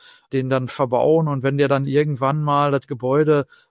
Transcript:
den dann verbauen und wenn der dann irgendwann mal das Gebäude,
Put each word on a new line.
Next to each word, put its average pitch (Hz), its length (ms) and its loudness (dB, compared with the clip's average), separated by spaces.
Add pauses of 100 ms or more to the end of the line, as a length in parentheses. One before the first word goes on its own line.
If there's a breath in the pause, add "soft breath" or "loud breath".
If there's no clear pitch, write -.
(320 loud breath)
den 131 180 -2
dann 127 180 -2
verbauen 139 600 2
und 139 160 -2
wenn 139 160 0
der 143 80 2
dann 139 180 0
irgendwann 139 560 0
mal 143 300 0
das 139 160 -2
Gebäude, 143 580 0 (240 soft breath)